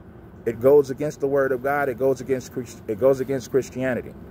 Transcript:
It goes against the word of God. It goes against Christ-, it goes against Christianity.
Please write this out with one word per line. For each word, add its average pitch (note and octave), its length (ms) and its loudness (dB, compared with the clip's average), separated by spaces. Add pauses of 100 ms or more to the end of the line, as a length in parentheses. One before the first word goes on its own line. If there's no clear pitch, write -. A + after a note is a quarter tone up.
(460)
It A2+ 140 -4
goes C3+ 300 6
against D3 320 -6
the C#3 60 0
word C3+ 240 0
of B2 120 -4
God. C#3+ 240 0
It A#2+ 100 -4
goes C3 220 2
against B2+ 320 -4
Christ-, - 360 -10
it G#2+ 120 -4
goes C3 200 4
against C3 320 -6
Christianity. B2+ 600 -4 (180)